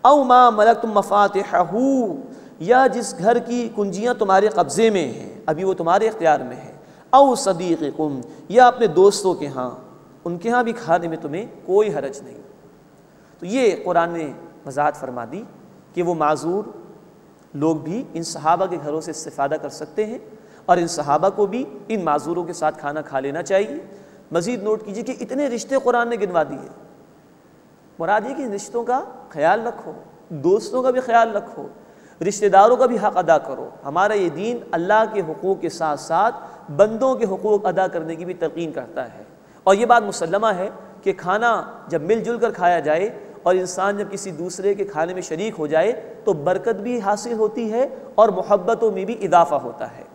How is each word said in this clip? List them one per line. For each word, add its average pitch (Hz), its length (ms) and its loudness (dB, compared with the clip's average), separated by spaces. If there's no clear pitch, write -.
او 277 220 8
ما 247 260 8
ملکتم 220 420 4
مفاتحہ، 196 840 2
یا 247 280 4
جس 220 320 -4
گھر 226 200 2
کی 233 360 -4
کنجیاں 202 380 -2
تمہارے 196 340 4
قبضے 185 420 2
میں 165 220 0
ہیں، 107 340 -14
ابھی 160 180 -2
وہ 190 100 0
تمہارے 185 340 2
اختیار 160 320 2
میں 123 160 -10
ہیں، - 160 -18
او 269 260 6
صدیقکم، 160 840 -2
یا 247 180 8
اپنے 233 200 2
دوستوں 190 460 4
کے 151 140 -6
ہاں، 131 220 -6
ان 175 120 -6
کے 226 120 -4
ہاں 247 140 2
بھی 226 100 -2
کھانے 170 340 0
میں 160 100 -6
تمہیں 165 280 -8
کوئی 196 280 2
حرج 135 300 -6
نہیں۔ 123 140 -20
تو 170 60 -12
یہ 214 300 2
قرآن 170 240 2
نے 165 220 -8
وضاحت 143 300 -2
فرما 123 360 -10
دی 196 120 -12
کہ 175 100 -2
وہ 175 100 0
معذور 156 500 0
لوگ 156 220 0
بھی 156 280 -8
ان 165 100 -8
صحابہ 165 420 0
کے 180 180 -4
گھروں 151 180 -4
سے 165 100 -10
استفادہ 143 500 -4
کر 143 80 -8
سکتے 214 360 -6
ہیں 226 120 -10
اور 175 120 4
ان 170 100 0
صحابہ 151 420 0
کو 202 160 0
بھی 226 180 -4
ان 202 180 -4
معذوروں 156 380 -2
کے 170 100 -8
ساتھ 156 260 -2
کھانا 147 220 -6
کھا 139 180 -6
لینا 143 240 -6
چاہیے۔ 214 340 -2
مزید 185 320 -2
نوٹ 214 220 -2
کیجیے 202 180 -8
کہ 254 160 -6
اتنے 262 280 -4
رشتے 240 360 -4
قرآن 240 260 2
نے 240 60 -2
گنوا 180 280 0
دیے۔ 139 260 -8
مراد 196 300 0
یہ 269 60 -6
کہ 320 60 -8
ان 233 120 -6
رشتوں 226 300 -6
کا 247 200 -2
خیال 196 380 0
رکھو، - 240 -10
دوستوں 196 540 0
کا 254 80 2
بھی 254 80 0
خیال 226 360 2
رکھو، - 320 -8
رشتہ 202 180 -2
داروں 202 300 8
کا 254 100 4
بھی 240 120 0
حق 202 200 0
ادا 165 200 4
کرو۔ 131 320 -6
ہمارا 180 280 0
یہ 190 160 0
دین 214 280 -6
اللہ 190 320 2
کے 202 80 -2
حقوق 170 400 -4
کے 233 80 -4
ساتھ 151 300 -4
ساتھ 202 360 0
بندوں 220 440 2
کے 220 100 -2
حقوق 202 400 0
ادا 185 220 0
کرنے 165 280 -6
کی 170 100 -10
بھی 180 80 -8
تلقین 165 380 -6
کرتا 123 420 -10
ہے، 107 100 -20
اور 196 120 6
یہ 220 100 0
بات 233 180 6
مسلمہ 196 440 -2
ہے 190 220 -2
کہ 190 140 0
کھانا 208 460 0
جب 151 140 -2
مل 202 220 0
جل 233 140 -4
کر 220 140 0
کھایا 180 280 2
جائے 160 400 -2
اور 185 120 4
انسان 190 420 -2
جب 202 140 -6
کسی 190 200 -10
دوسرے 185 420 -4
کے 196 120 -4
کھانے 170 280 -4
میں 185 80 -8
شریک 180 380 -6
ہو 151 80 -4
جائے 175 460 0
تو 202 80 2
برکت 185 420 -2
بھی 233 240 -6
حاصل 208 340 -2
ہوتی 220 380 -2
ہے 247 160 0
اور 220 140 6
محبتوں 202 600 0
میں 190 140 -6
بھی 226 160 -6
اضافہ 170 340 4
ہوتا 120 420 -8
ہے۔ - 60 -18